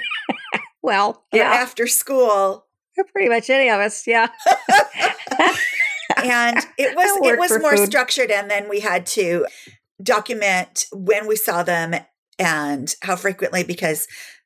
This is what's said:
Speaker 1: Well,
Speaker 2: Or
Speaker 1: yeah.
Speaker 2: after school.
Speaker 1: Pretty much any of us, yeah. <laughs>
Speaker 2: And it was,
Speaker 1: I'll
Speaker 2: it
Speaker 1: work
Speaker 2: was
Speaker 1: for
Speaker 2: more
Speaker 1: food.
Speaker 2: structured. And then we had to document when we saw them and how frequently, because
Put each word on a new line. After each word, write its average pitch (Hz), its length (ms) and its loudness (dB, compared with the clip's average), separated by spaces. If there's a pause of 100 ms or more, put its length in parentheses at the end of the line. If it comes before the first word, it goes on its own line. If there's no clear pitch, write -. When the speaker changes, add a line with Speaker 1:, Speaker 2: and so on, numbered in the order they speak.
(800)
Speaker 1:
Well, 208 500 0
Speaker 2:
Or 220 80 -2
Speaker 1:
yeah. - 140 4
Speaker 2:
after 247 340 -2
school. 208 800 0 (480)
Speaker 1:
Pretty 392 160 2
much 233 200 0
any 269 200 4
of 208 100 2
us, 208 260 -4
yeah. 233 220 2 (180)
<laughs> - 920 2 (800)
Speaker 2:
And 240 400 2 (200)
it 277 180 0
was, 370 140 4
Speaker 1:
I'll 403 80 2
Speaker 2:
it 370 40 0 (100)
Speaker 1:
work 240 80 2
Speaker 2:
was 359 120 2
Speaker 1:
for 220 80 2
Speaker 2:
more 294 180 4
Speaker 1:
food. 202 100 6
Speaker 2:
structured. 247 440 0
And 202 200 -2
then 208 180 -4
we 208 120 -2
had 185 260 -2
to 170 400 0 (540)
document 208 880 -2
when 202 360 0
we 214 80 2
saw 180 280 0
them 165 320 -2 (420)
and 147 640 -2
how 185 140 -2
frequently, 185 480 -2
because 165 440 -4 (380)